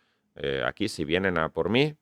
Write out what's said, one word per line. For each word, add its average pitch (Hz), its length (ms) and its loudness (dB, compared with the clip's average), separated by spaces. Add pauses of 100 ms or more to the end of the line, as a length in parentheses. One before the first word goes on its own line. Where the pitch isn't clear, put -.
(360)
eh, 67 280 -2
"Aquí 71 240 -2
si - 180 -6
vienen 90 320 0
a 80 100 2
por 82 220 -2
mí 143 320 2